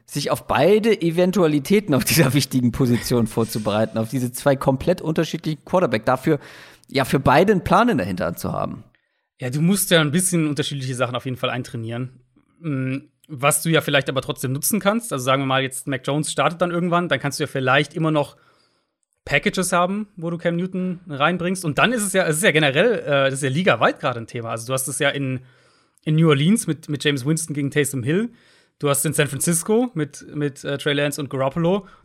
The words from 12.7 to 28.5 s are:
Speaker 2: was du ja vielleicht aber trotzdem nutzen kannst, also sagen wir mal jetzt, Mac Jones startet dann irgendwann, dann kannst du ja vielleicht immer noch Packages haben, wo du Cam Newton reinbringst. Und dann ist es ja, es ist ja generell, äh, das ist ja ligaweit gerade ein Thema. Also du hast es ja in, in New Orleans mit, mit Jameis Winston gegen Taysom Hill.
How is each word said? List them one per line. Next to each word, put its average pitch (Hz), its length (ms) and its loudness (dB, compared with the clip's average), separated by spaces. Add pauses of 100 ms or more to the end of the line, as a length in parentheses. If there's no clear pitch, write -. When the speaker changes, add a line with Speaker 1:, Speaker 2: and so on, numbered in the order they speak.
Speaker 2:
was 143 340 0
du 165 60 -2
ja 156 140 4
vielleicht 143 260 0
aber 135 140 -2
trotzdem 131 300 -6
nutzen 135 280 -2
kannst, 214 320 0
also 131 120 -4
sagen 135 180 2
wir 135 40 -2
mal 131 160 2
jetzt, 131 240 -8
Mac 135 200 -6
Jones 151 260 -2
startet 156 300 0
dann 175 80 0
irgendwann, 175 380 0
dann 143 120 -2
kannst 139 180 -4
du 156 60 -6
ja 127 40 -2
vielleicht 135 460 0
immer 160 160 0
noch 151 260 -2 (880)
Packages 185 480 0
haben, 190 440 0
wo 165 140 -8
du 170 80 -6
Cam 170 180 -2
Newton 185 520 -4
reinbringst. 170 560 -2
Und 147 140 -2
dann 180 140 4
ist 226 100 0
es 190 120 -2
ja, 185 120 2
es 156 120 0
ist 175 40 -2
ja 202 80 4
generell, 151 500 4
äh, - 60 -10 (200)
das 135 80 0
ist 139 80 -6
ja 135 80 0
ligaweit 156 500 2
gerade 123 200 -2
ein 113 60 -10
Thema. 113 240 -8
Also 117 180 -8
du 131 40 -4
hast 135 160 -2
es 139 100 -8
ja 143 120 0
in, 131 300 -4 (640)
in 156 120 2
New 160 140 6
Orleans 156 360 4
mit, 151 220 -6
mit 147 160 -6
Jameis 143 220 -2
Winston 160 280 -2
gegen 143 160 -4
Taysom 135 320 -2
Hill. 190 280 -2 (480)